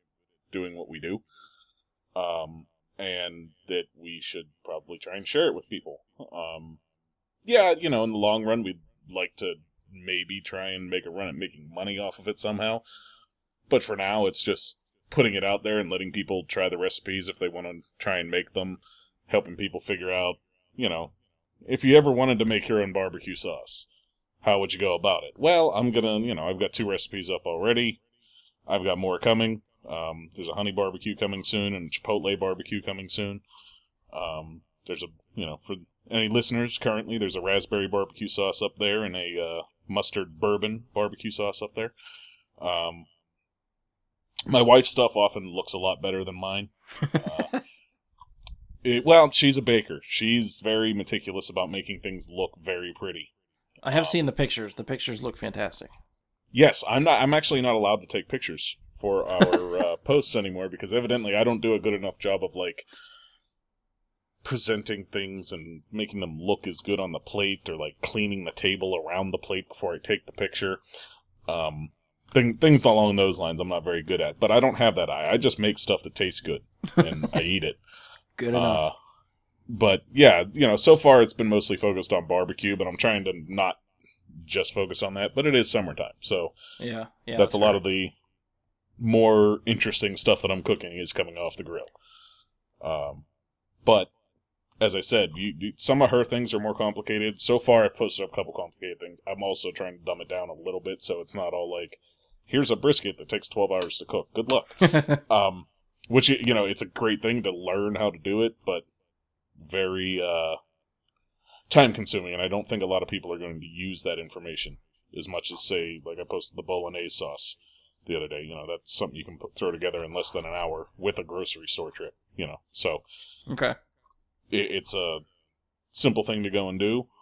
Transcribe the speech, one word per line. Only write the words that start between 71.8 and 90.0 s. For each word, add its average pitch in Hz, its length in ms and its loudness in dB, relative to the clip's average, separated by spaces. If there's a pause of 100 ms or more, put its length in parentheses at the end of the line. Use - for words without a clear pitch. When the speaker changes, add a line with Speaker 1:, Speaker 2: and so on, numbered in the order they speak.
Speaker 1:
thing, 117 260 4
things 151 260 8
along 107 320 6
those 95 220 4
lines 82 220 -4
I'm 90 80 -4
not 85 160 -4
very 85 180 -2
good 82 200 -2
at, 76 180 -4
but 107 120 4
I 117 80 8
don't 127 180 2
have 113 180 4
that 80 140 0
eye. 78 220 -4
I 113 60 4
just 127 220 2
make 104 180 0
stuff - 260 0
that - 120 -12
tastes 92 260 -2
good 73 200 -6 (340)
and - 380 2
I 156 80 0
eat 170 220 -2
it. 151 160 -6 (280)
Speaker 2:
<laughs> - 300 -20
Good 120 120 -4
enough. 80 440 2
Speaker 1:
Uh, - 20 -20 (720)
but 104 360 4 (100)
yeah, 113 400 10
you 143 120 4
know, 104 120 6
so 160 180 10
far 135 260 10
it's 107 120 4
been 113 160 0
mostly 104 260 2
focused 95 380 0
on 85 120 2
barbecue, 90 520 0
but 92 100 -2
I'm 87 80 -8
trying 104 300 0
to 92 80 -2 (160)
not 95 260 0 (680)
just - 280 -2
focus 95 300 -2
on 98 120 -2
that, 101 200 -2
but 143 100 2
it 147 80 2
is 120 160 6
summertime, 90 520 -2
so 87 320 -2 (260)
Speaker 2:
Yeah, 113 280 -10 (180)
yeah, 117 100 -8
Speaker 1:
that's 113 40 2
Speaker 2:
that's 98 160 4
Speaker 1:
a - 20 2
lot 104 140 6
Speaker 2:
fair. 101 40 4
Speaker 1:
of 95 80 -2
the 95 280 -2 (880)
more 110 680 6
interesting 104 500 -2